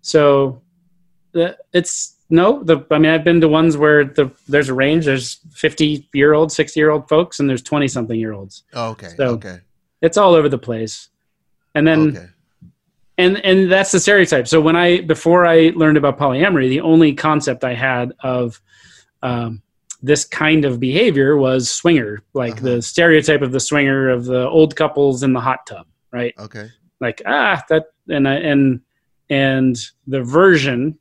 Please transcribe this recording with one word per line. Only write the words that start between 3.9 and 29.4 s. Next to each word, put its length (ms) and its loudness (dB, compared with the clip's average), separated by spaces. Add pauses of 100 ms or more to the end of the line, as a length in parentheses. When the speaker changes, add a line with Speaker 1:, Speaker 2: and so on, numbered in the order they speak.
Speaker 1:
the, 260 -2 (160)
there's 220 0
a 40 -4
range. 320 0
There's 340 -4 (120)
fifty-year-old, 1000 0
sixty-year-old 560 -2
folks, 320 -2
and 80 -2
there's 120 -4
twenty-something-year-olds. 1000 -6 (100)
Speaker 2:
Oh, 180 -8
okay. 260 -20
Speaker 1:
So, 140 -2
Speaker 2:
Okay. 280 -10 (420)
Speaker 1:
It's 160 0
all 180 4
over 140 4
the 80 -2
place. 520 -10 (680)
And 120 2
then 220 2
Speaker 2:
Okay. 180 -10 (920)
Speaker 1:
and, 280 2
and 260 4
that's 200 0
the 80 2
stereotype. 480 2
So 140 2
when 140 2
I, 260 2
before 440 2
I 300 4
learned 220 2
about 220 0
polyamory, 500 0
the 120 -2
only 320 4
concept 500 -2
I 100 -4
had 480 -4
of, 400 -6 (640)
um, 380 -8 (420)
this 220 0
kind 400 0
of 140 -4
behavior 580 0
was 340 0
swinger, 500 -2 (140)
like 220 -6
Speaker 2:
Uh-huh. 180 -4
Speaker 1:
the 80 -4
stereotype 580 2
of 100 -4
the 80 -2
swinger, 500 -2
of 160 -2
the 220 -2
old 280 2
couples 480 0
in 100 0
the 80 -2
hot 240 -4
tub, 220 -18 (240)
right? 260 -8
Speaker 2:
Okay. 320 -18 (300)
Speaker 1:
Like, 260 -8
ah, 440 0
that, 160 0 (220)
and 200 -2
I, 80 0
and, 460 0 (500)
and 440 0 (300)